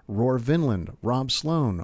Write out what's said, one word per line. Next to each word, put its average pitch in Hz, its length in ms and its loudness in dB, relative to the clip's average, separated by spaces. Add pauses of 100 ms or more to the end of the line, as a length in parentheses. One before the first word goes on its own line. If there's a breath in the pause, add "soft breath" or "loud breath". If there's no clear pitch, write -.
Roar 120 300 2
Vinland, 120 640 0
Rob 127 300 0
Sloan, 143 520 0